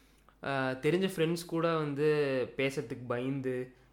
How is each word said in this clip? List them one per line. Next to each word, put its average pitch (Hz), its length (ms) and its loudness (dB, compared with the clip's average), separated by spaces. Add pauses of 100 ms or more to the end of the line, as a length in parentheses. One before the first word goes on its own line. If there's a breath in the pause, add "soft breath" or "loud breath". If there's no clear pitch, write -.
(420 soft breath)
அ, 131 400 -2
தெரிஞ்ச 180 260 4
ஃப்ரெண்ட்ஸ் 170 380 0
கூட 165 300 0
வந்து 147 300 0 (500)
பேசுறதுக்கு 135 520 -2
பயந்து 127 680 -2 (160 soft breath)